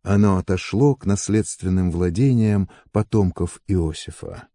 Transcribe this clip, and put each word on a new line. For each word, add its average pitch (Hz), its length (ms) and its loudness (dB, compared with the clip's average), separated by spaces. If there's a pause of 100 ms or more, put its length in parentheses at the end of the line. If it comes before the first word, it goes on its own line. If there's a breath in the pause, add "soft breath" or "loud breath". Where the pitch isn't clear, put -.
Оно 101 360 2
отошло 107 580 0
к - 100 -18
наследственным 95 840 0
владениям 104 760 2 (220 loud breath)
потомков 98 760 -2
Иосифа. 82 880 -6